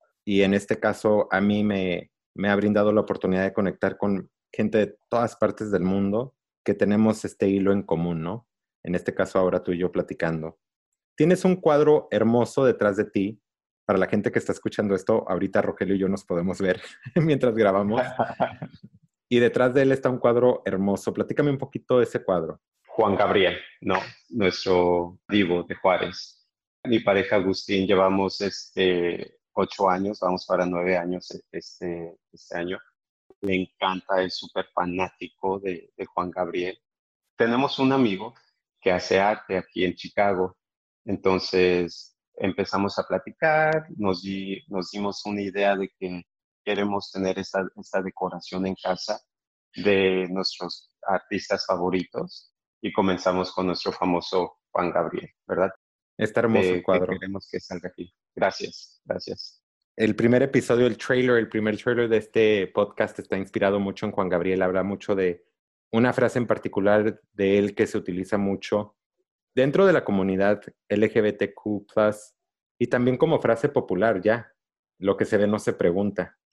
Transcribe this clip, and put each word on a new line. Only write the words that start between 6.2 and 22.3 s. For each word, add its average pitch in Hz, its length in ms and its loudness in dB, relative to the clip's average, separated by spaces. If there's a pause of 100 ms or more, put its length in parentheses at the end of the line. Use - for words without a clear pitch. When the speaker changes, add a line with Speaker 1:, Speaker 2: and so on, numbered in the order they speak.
Speaker 1:
que 101 100 0
tenemos 107 500 2
este 101 240 -2
hilo 98 240 2
en 98 100 0
común, 85 400 -2
¿no? 95 260 -8 (340)
En 87 120 -4
este 90 200 -4
caso, 95 240 -2
ahora 90 240 2
tú 92 100 -4
y 87 60 -2
yo 90 140 -2
platicando. 82 680 -4 (580)
Tienes 170 280 2
un 185 120 4
cuadro 151 540 4
hermoso 113 540 2
detrás 104 320 2
de 104 80 0
ti. 101 360 -4 (460)
Para 98 120 2
la 95 80 2
gente 107 240 -2
que - 80 -2
está - 140 -4
escuchando 104 420 -2
esto, 107 360 0
ahorita 95 320 0
Rogelio 95 320 -2
y 98 40 0
yo 92 120 0
nos 98 160 -4
podemos 90 340 -4
ver 92 180 0 (260)
<laughs> - 120 -8
mientras 139 380 2
grabamos. 104 480 2
Speaker 2:
<laughs> - 960 -6 (320)
Speaker 1:
Y 123 100 4
detrás 123 340 4
de 139 80 4
él 135 100 4
está 135 160 0
un 127 100 -2
cuadro 120 460 4
hermoso. 98 480 -2
Platícame 143 380 0
un 135 80 -2
poquito - 400 -2
de 120 60 4
ese - 200 -4
cuadro. 82 360 -2 (260)